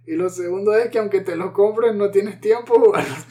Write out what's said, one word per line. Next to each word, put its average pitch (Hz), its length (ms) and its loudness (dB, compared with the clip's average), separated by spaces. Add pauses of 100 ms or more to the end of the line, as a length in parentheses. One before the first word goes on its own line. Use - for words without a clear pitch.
Y 165 120 -10
lo 180 140 -2
segundo 185 440 -2
es 233 160 2
que 233 80 -4
aunque 196 220 -2
te 180 160 -6
los 185 160 -6
compres, 214 420 2
no 202 160 0
tienes 202 300 -2
tiempo 233 340 0
de 226 60 6
jugarlos - 500 2